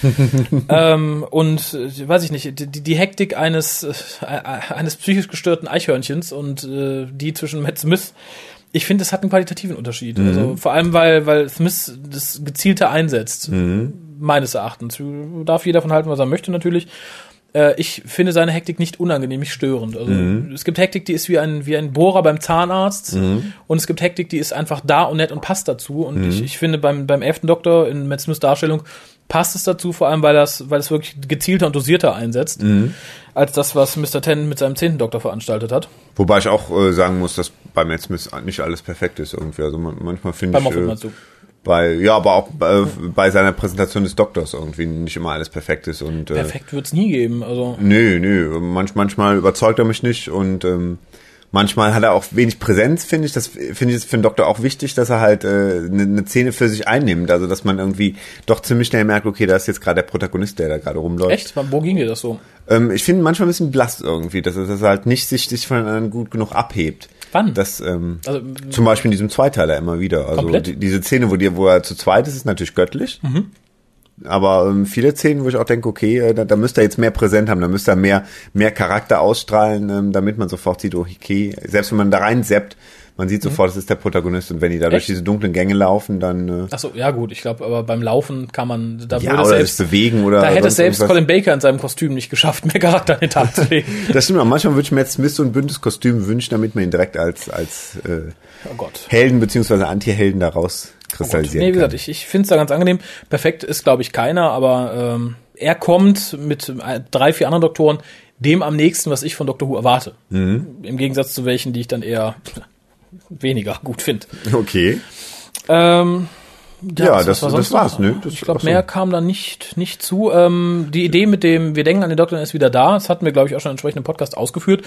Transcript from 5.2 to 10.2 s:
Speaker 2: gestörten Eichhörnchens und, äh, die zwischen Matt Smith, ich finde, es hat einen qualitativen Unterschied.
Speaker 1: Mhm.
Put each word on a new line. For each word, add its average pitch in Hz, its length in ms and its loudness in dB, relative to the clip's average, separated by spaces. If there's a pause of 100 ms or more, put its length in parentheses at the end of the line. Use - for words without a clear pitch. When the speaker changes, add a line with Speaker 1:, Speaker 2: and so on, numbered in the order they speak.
Speaker 2:
gestörten 165 380 -2
Eichhörnchens 147 640 -2
und, 139 340 -8
äh, 135 460 -6
die 139 220 -6
zwischen 151 300 -6
Matt - 160 -4
Smith, 170 340 0 (600)
ich 160 120 -2
finde, 196 180 0
es - 100 -4
hat 190 100 -4
einen 190 80 -2
qualitativen 180 460 -2
Unterschied. 117 420 -8
Speaker 1:
Mhm. 98 100 4